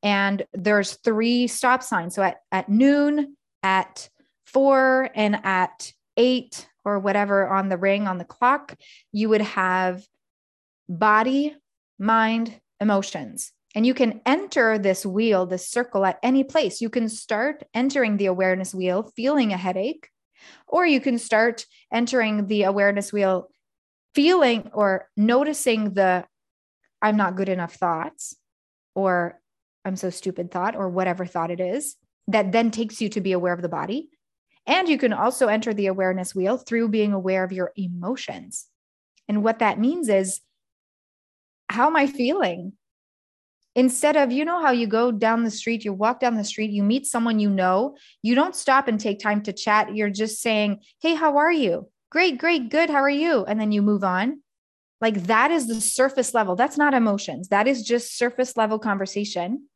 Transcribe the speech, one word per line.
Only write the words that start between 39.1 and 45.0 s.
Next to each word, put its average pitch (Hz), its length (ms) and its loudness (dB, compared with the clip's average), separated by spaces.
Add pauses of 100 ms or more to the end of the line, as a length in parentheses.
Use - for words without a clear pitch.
And 208 160 0
what 220 160 0
that 214 200 2
means 277 300 0
is, 190 320 0 (1300)
how 240 180 2
am 320 80 0
I 285 100 4
feeling? 247 680 -2 (1040)
Instead 254 400 2
of, 277 160 4
you 285 140 0
know 339 160 -2
how 294 100 4
you 240 140 2
go 226 260 0